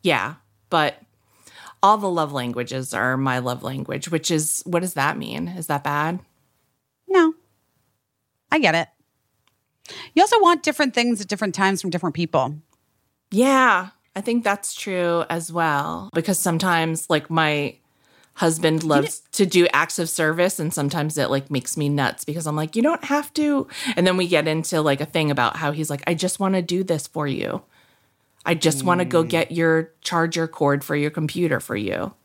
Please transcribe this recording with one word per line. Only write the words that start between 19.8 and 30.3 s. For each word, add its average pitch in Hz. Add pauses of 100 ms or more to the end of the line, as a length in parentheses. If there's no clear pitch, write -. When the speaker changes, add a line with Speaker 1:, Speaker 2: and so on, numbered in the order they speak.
Speaker 1:
of 165
service, 170
and 165
sometimes 147
it, 139
like, 139
makes 131
me 151
nuts 143
because 156
I'm 151
like, 156
"You 226
don't 311
have 294
to." 294 (280)
And 175
then 185
we 185
get 160
into, 160
like, 143
a 156
thing 156
about 131
how 156
he's 147
like, 143
"I 175
just 180
wanna 190
do 175
this 170
for 151
you. - (840)
I 170
just 151
wanna 180
go 165
Speaker 2:
Mm. 160
Speaker 1:
get 165
your 165 (100)
charger 165